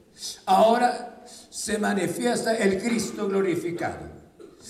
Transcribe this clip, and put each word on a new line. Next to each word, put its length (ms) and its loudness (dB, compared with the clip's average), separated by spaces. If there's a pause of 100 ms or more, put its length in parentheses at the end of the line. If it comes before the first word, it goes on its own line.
(460)
ahora 760 4 (280)
se 260 -6
manifiesta 800 0
el 260 2
Cristo 460 -2
glorificado. 800 -2 (640)